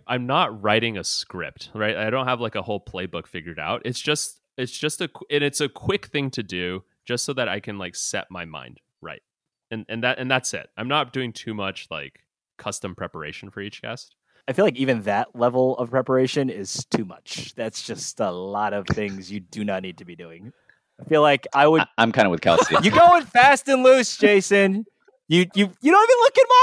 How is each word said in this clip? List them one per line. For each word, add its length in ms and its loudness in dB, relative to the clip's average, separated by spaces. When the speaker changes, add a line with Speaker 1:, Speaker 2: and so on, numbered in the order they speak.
Speaker 1:
I'm 200 -4
not 360 -2
writing 360 2
a 60 -10
script, 680 -10
right? 220 -2
I 140 -4
don't 180 -2
have, 120 -2
like, 140 -6
a 80 -6
whole 180 -6
playbook 460 -10
figured 340 -14
out. 240 -6
It's 160 -8
just, 400 -6
it's 200 -8
just 240 -6
a 80 -6
qu-, 220 -18
and 140 0
it's 160 -4
a 80 -2
quick 380 -6
thing 260 -6
to 100 -8
do 400 -8
just 200 -6
so 100 -8
that 140 -4
I 120 -6
can, 180 -12
like, 160 -12
set 360 -8
my 140 -12
mind 360 -18
right. 220 -18
And, 180 -10
and 140 -8
that, 160 -2
and 120 -8
that's 240 -2
it. 220 -12
I'm 120 -8
not 240 -2
doing 200 -6
too 220 -10
much, 380 -8
like, 280 -12
custom 380 -10
preparation 540 -12
for 100 -14
each 220 -14
guest. 340 -14
Speaker 2:
I 40 -6
feel 120 2
like 120 0
even 260 0
that 340 -2
level 420 2
of 120 -6
preparation 600 0
is 360 -10
too 180 -2
much. 500 -14
That's 280 -8
just 360 -12
a 140 -2
lot 400 -4
of 160 -6
things 420 -6
you 80 -10
do 260 -10
not 180 -4
need 160 -14
to 60 -20
be 120 -20
doing. 360 -20
I 40 -18
feel 180 2
like 320 2
I 140 6
would 140 4
Speaker 3:
I, 40 -2
I'm 120 4
kinda 200 4
with 100 -2
Kelsey. 380 4
Speaker 2:
<laughs> 40 2
You 80 4
going 360 8
fast 420 4
and 160 2
loose, 340 6
Jason. 680 4
You, 260 4
you, 160 2
you 120 4
don't 180 6
even 120 8
look 140 4
him 80 8